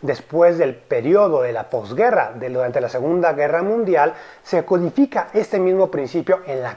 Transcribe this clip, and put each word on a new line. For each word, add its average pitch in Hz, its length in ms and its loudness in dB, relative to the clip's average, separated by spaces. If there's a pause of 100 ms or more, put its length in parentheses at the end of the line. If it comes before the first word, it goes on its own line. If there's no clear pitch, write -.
después 170 560 2
del 139 160 0
periodo 156 640 2
de 123 140 -2
la 110 160 -8
posguerra, 127 640 0
de, 127 160 -8
durante 127 320 -2
la 117 80 -4
Segunda 165 420 0
Guerra 147 300 -2
Mundial, 185 500 0 (300)
se 170 240 -2
codifica 180 640 0
este 208 260 -2
mismo 185 320 2
principio 160 540 -2
en 135 180 -6
la 120 140 -8